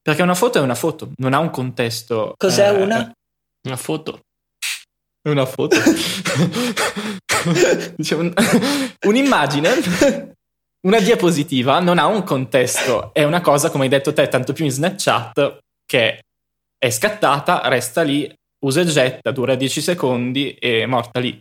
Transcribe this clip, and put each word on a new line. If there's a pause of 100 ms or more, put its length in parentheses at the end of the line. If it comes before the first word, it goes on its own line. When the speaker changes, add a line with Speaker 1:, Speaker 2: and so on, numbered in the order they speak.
Speaker 1:
perché
una
foto
è
una
foto,
non
ha
un
contesto,
Speaker 2:
Cos'è
Speaker 1:
eh,
Speaker 2:
una? (500)
Speaker 3:
Una
foto. (1000)
Speaker 1:
È
una
foto.
<laughs> (2000)
Dicevo,
un-, (760)
un'immagine, (1120)
una
diapositiva
non
ha
un
contesto,
è
una
cosa,
come
hai
detto
te,
tanto
più
in
Snapchat, (280)
che (580)
è
scattata,
resta
lì, (360)
usa
e
getta,
dura
dieci
secondi
e
è
morta
lì.